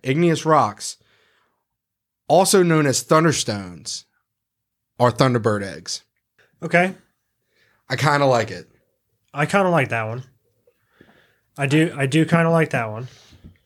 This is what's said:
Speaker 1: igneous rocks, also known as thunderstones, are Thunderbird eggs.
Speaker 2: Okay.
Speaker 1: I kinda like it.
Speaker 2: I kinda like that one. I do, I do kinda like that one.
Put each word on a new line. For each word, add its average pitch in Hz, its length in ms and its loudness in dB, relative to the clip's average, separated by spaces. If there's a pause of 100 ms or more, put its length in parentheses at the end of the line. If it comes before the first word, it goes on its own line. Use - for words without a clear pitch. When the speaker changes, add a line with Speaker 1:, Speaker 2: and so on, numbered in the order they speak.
Speaker 1:
igneous 156 420 0
rocks, 131 520 0 (1300)
also 180 360 4
known 160 220 2
as 135 180 -2
thunderstones, 107 1000 -2 (960)
are 123 120 4
Thunderbird 113 520 0
eggs. 85 400 -12 (580)
Speaker 2:
Okay. 175 320 0 (960)
Speaker 1:
I 131 60 -6
kinda 143 320 2
like 113 240 0
it. 87 180 -16 (640)
Speaker 2:
I 143 120 -4
kinda 190 240 0
like 147 200 0
that 117 140 -4
one. 113 200 -10 (1300)
I 139 100 -4
do, 156 300 2
I 139 80 -2
do 147 200 2
kinda 165 240 2
like 165 200 2
that 120 200 -4
one. 110 180 -12 (580)